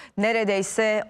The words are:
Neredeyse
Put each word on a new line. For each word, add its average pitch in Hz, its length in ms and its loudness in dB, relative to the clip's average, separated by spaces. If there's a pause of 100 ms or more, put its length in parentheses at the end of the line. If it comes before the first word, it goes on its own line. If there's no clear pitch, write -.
(180)
Neredeyse 214 920 0